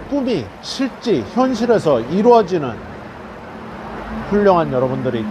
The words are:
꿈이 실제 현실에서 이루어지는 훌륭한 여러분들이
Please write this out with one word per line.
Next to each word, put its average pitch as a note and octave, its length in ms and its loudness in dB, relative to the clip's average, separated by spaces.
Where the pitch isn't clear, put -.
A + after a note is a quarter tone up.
꿈이 B3 360 0
실제 A#3 600 -2
현실에서 A3 680 2
이루어지는 F3 720 4
훌륭한 F#3 420 4
여러분들이 B2+ 600 0